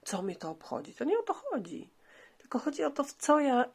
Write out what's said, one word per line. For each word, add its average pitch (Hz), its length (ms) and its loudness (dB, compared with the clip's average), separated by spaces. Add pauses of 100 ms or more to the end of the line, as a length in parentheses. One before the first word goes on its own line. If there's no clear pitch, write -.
co 190 180 -4
mnie 190 140 -4
to 165 140 -8
obchodzi. - 440 -8
To 233 100 -6
nie 403 160 4
o 453 40 0
to 392 100 -2
chodzi. 220 560 -6 (580)
Tylko 240 120 -2
chodzi 302 240 -2
o 285 80 0
to, 285 120 0
w 285 100 -8
co 302 260 4
ja 247 360 4